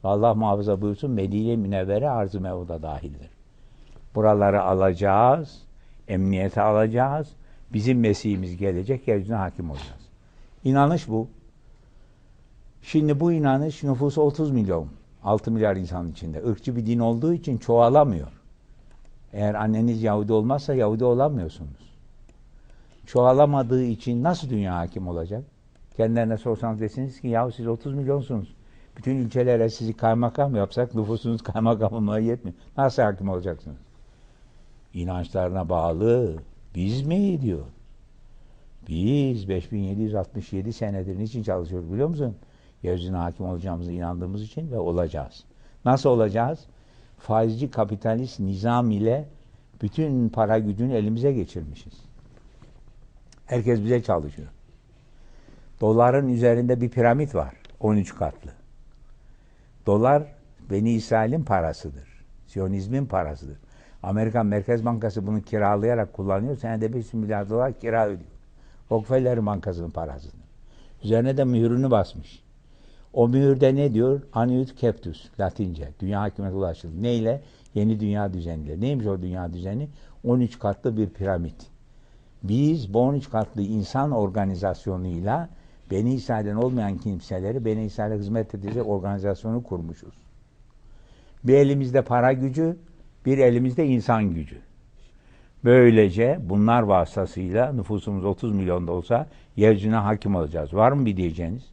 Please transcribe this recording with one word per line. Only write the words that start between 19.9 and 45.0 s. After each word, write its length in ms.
Yahudi 300
olmazsa 420
Yahudi 300
olamıyorsunuz. 920
Çoğalamadığı 800
için 380
nasıl 280
dünya 260
hakim 320
olacak? 360
Kendilerine 400
sorsanız 440
desiniz 400
ki, 80
"Yahu 240
siz 140
otuz 280
milyonsunuz. 600
Bütün 200
ülkelere 540
sizi 220
kaymakam 640
yapsak 380
nüfusunuz 480
kaymakam 500
olmaya 340
yetmiyor. 300
Nasıl 260
hakim 260
olacaksınız?" 480
İnançlarına 760
bağlı. 680
Biz 280
mi 380
diyor? 240
Biz 600
beş 240
bin 60
yedi 220
yüz 140
altmış 380
yedi 200
senedir 460
niçin 240
çalışıyoruz 500
biliyor 160
musun? 280
Yeryüzüne 340
hakim 300
olacağımıza 460
inandığımız 500
için 280
ve 80
olacağız. 640